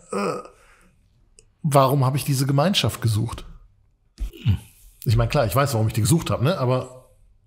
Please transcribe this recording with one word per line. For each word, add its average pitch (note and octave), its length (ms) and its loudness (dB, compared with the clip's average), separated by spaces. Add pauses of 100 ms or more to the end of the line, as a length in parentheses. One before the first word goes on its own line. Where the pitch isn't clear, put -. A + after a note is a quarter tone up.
(120)
äh, F#3+ 360 -4 (1160)
warum C#3 420 4
habe C3+ 120 0
ich A#2 60 -6
diese C#3 220 -2
Gemeinschaft C#3+ 560 0
gesucht? A2+ 440 -2 (1600)
Ich A2+ 100 2
meine, A2+ 140 2
klar, C#3+ 160 2
ich G#2 100 -2
weiß, C#3 180 0
warum A2 140 2
ich A2+ 60 -2
die A2+ 80 -2
gesucht D#3+ 280 2
habe, - 140 -2
ne? C#3 160 2
Aber B2+ 500 -4 (380)